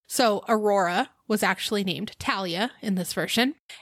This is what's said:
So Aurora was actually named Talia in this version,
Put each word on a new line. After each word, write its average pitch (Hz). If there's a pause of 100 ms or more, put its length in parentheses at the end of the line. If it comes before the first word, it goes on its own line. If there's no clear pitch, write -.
So 220
Aurora 196 (180)
was 214
actually 202
named 185
Talia 196 (100)
in 202
this 180
version, 226 (260)